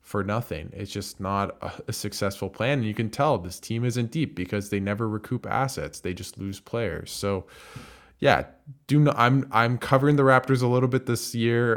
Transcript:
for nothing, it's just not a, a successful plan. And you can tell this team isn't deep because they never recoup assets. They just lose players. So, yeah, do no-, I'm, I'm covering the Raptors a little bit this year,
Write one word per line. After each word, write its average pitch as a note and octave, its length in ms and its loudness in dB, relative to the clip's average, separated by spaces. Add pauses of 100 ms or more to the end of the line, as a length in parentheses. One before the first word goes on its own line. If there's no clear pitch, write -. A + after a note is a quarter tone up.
for G2+ 220 -4
nothing, G2+ 500 -4
it's G2 180 -10
just - 280 -10
not G2 420 -2
a, D2+ 100 -8 (180)
a A2+ 40 -6
successful G2 560 -4
plan. C3 300 -2
And A2+ 80 -2
you G#2 80 -4
can A2+ 160 -2
tell C#3 260 0
this F2 220 -8
team A#2 260 -4
isn't A#2 260 -2
deep D#3 240 -4
because G2 340 -4
they G2+ 100 -2
never G#2 280 -2
recoup G#2+ 380 -6
assets. G#2 540 -4
They F#2 160 -6
just - 240 -14
lose G2 200 -8
players. F#2 520 -6
So, G2 340 -4 (760)
yeah, A#2+ 260 4 (420)
do D3 120 6
no-, D3 160 6
I'm, C3 360 4
I'm A#2 260 2
covering C#3 380 4
the C#3 80 4
Raptors C3 400 6
a B2 40 2
little B2 220 4
bit C3 160 0
this A#2 300 -2
year, A#2 420 2